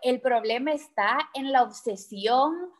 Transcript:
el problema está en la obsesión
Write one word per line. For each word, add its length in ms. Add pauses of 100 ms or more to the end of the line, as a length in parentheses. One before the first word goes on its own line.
el 200
problema 500
está 460 (160)
en 180
la 100
obsesión 1160